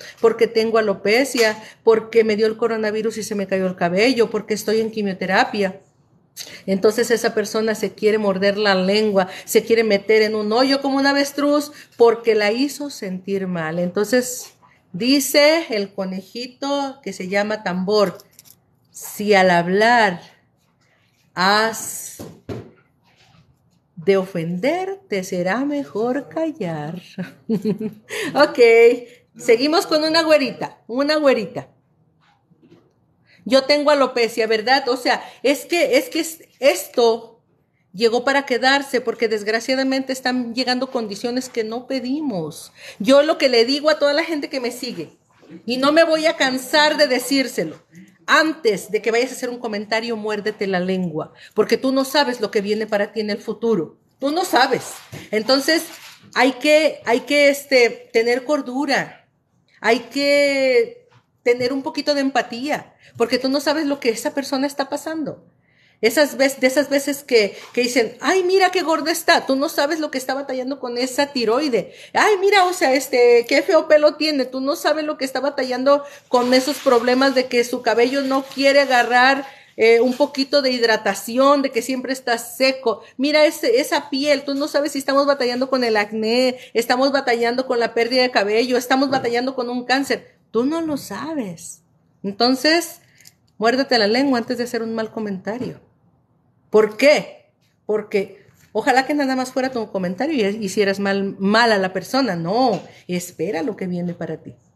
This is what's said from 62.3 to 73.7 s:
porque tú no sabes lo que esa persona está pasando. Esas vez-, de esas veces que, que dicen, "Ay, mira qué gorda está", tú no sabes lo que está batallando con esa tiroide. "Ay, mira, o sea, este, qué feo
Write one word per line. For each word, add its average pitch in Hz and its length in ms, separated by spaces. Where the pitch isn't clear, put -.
porque 233 220
tú 262 100
no 277 120
sabes 302 260
lo 277 120
que - 120
esa 220 240
persona 277 340
está 277 200
pasando. 294 600
Esas 233 360
vez-, 269 220
de 262 60
esas 277 220
veces 277 340
que, 214 340
que 240 80
dicen, 240 380
"Ay, 370 220
mira 370 280
qué 370 120
gorda 311 300
está", 330 340
tú 269 80
no 277 140
sabes 311 320
lo 302 100
que 269 80
está 262 160
batallando 269 460
con 240 160
esa 262 300
tiroide. 240 640
"Ay, 359 260
mira, 392 240
o 359 80
sea, 277 220
este, 240 520
qué 277 160
feo 311 240